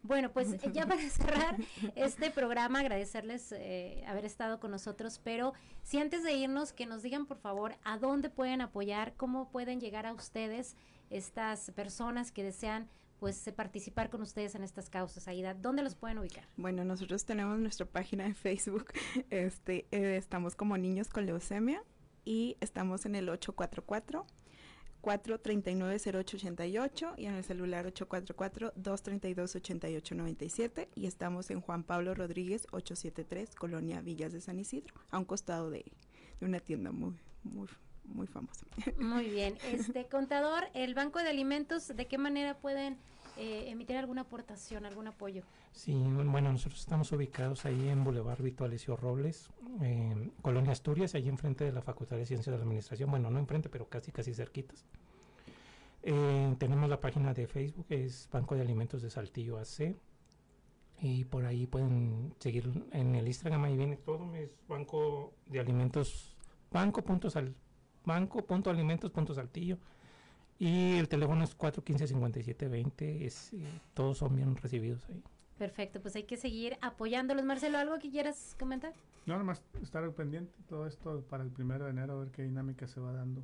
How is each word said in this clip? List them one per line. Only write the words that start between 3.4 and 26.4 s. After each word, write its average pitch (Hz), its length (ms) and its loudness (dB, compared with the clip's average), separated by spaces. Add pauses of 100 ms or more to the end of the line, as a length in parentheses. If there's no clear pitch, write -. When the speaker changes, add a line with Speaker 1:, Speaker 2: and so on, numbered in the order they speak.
Speaker 1:
eh, 185 540 -4
haber 208 180 -2
estado 226 360 -4
con 214 100 -6
nosotros, 202 520 -6
pero 240 300 0 (300)
sí - 160 0
antes 302 240 2
de 320 100 2
irnos, 269 400 2
que 240 140 -6
nos 226 160 -8
digan, 277 240 -2
por 277 120 -8
favor, 208 360 -2 (100)
a 214 140 -2
dónde 277 320 4
pueden 262 300 2
apoyar, 208 560 -2
cómo 254 340 -2
pueden 247 300 -2
llegar 214 260 -4
a 233 80 -4
ustedes 226 640 -4 (340)
estas 214 600 -4
personas 233 580 -4
que 196 140 -4
desean, 214 440 -4 (300)
pues, 196 300 -4
eh, 208 40 -6
participar 208 560 -4
con 220 140 -4
ustedes 208 320 -4
en 202 80 -6
estas 190 260 -10
causas. 185 380 -4
Aida, 185 280 -4
¿dónde 254 280 0
los 269 140 -2
pueden 220 220 -4
ubicar? - 280 -6 (100)
Speaker 2:
Bueno, 180 280 0
nosotros 185 400 -2
tenemos 208 340 0
nuestra 214 280 0
página 190 380 -2
de 202 100 2
Facebook, 202 600 0
<laughs> - 360 -4
este, 185 600 0
eh, 196 260 4
estamos 175 380 -2
como 208 240 2
Niños 185 300 2
con 202 180 0
Leucemia 208 560 2 (420)
y 226 360 0
estamos 185 460 -2
en 202 100 0
el 185 120 0
ocho - 260 -2
cuatro - 300 -4
cuatro, 220 420 -4 (720)
cuatro 214 380 0
treinta 208 320 0
y 185 60 2
nueve, 190 240 2
cero 190 180 0
ochenta 185 480 -2